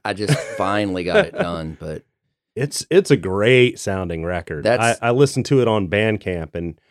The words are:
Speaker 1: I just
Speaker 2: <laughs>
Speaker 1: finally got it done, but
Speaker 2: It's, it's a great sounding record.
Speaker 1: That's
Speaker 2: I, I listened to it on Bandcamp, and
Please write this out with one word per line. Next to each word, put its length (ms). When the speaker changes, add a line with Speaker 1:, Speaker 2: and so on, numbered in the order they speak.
Speaker 1:
I 100
just 260
Speaker 2:
<laughs> 180
Speaker 1:
finally 460
got 220
it 80
done, 460
but 240
Speaker 2:
It's, 340
it's 220
a 60
great 600
sounding 460
record. 380
Speaker 1:
That's 380
Speaker 2:
I, 80
I 20
listened 340
to 160
it 60
on 200
Bandcamp, 680
and 240